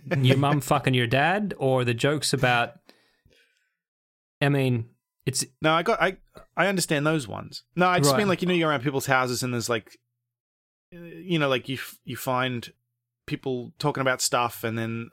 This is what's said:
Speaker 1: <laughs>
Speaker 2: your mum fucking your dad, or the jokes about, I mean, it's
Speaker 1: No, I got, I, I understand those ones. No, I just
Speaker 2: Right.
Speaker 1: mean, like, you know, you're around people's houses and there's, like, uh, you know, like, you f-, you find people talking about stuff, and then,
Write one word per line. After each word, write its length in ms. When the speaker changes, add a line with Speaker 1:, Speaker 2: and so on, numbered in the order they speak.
Speaker 1:
<laughs> 180
Speaker 2:
your 180
mum 240
fucking 340
your 120
dad, 500
or 280
the 100
jokes 380
about, 480
I 80
mean, 380
it's 180
Speaker 1:
No, 100
I 100
got, 200
I, 140
I 100
understand 400
those 220
ones. 340
No, 100
I 120
just 140
Speaker 2:
Right. 60
Speaker 1:
mean, 100
like, 140
you 60
know, 60
you're 140
around 140
people's 240
houses 360
and 120
there's, 140
like, 280
uh, 40
you 400
know, 100
like, 200
you 80
f-, 280
you 120
find 560
people 520
talking 240
about 180
stuff, 440
and 120
then, 360